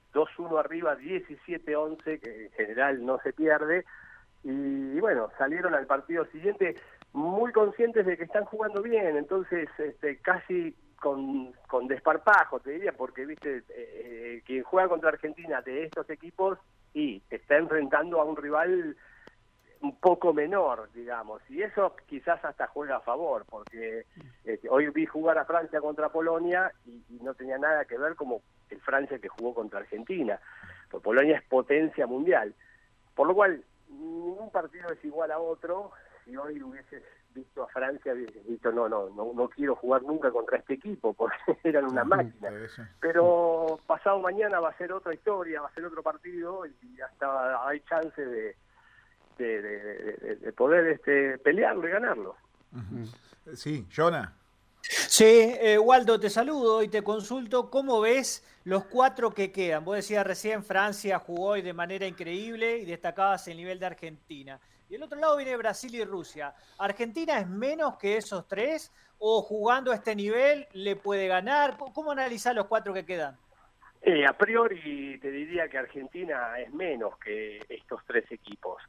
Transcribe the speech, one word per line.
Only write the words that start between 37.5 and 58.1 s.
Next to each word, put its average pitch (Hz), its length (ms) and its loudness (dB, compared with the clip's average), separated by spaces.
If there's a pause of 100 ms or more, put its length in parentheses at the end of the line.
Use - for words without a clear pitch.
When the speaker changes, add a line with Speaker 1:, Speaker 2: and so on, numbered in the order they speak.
Speaker 1:
a 127 60 -8
Francia, 131 460 -4
hubieses 110 340 -10
dicho, 117 240 -2
"No, 117 180 0
no, 104 200 -2
no, 107 260 -6
no 120 140 0
quiero 139 260 -2
jugar 127 260 2
nunca 143 300 0
contra 117 260 0
este - 180 -6
equipo", 135 380 -4
<laughs> - 40 -14
porque - 180 -2 (280)
eran 151 220 4
una 127 160 0
Speaker 2:
Ujú, 127 80 0
Speaker 1:
máquina. 117 400 0
Speaker 2:
puede 107 200 -10
ser. 117 180 -16 (120)
Speaker 1:
Pero 165 840 4
pasado - 340 2
mañana 190 400 0
va 165 100 0
a 156 80 -6
ser 180 140 -8
otra 185 220 -6
historia, 165 480 -4
va 143 60 -8
a - 60 -18
ser 170 120 -10
otro 160 160 -10
partido, 175 640 -6
y 127 360 -20
hasta 131 680 -2
hay 147 140 -4
chance 160 440 -4
de, 110 300 -6 (800)
de, 113 240 -2
de, 104 180 -8
de, 104 340 -8
de, 110 240 -8
de 110 160 -8
poder, 165 340 6
este, 139 500 2
pelearlo 170 500 2
y 170 40 -4
ganarlo. 180 440 -2 (360)
Speaker 2:
Ujú. 113 240 -10
Speaker 3:
Mm. 117 600 -14
Speaker 2:
Sí, 143 300 -6 (100)
Jonah. 151 380 2 (520)
Speaker 4:
Sí, 226 760 8
eh, 214 160 8
Waldo, 226 420 8
te 202 100 0
saludo 226 540 2
y 214 60 0
te 214 140 0
consulto, 240 640 -2
¿cómo 262 320 2
ves 247 420 2 (220)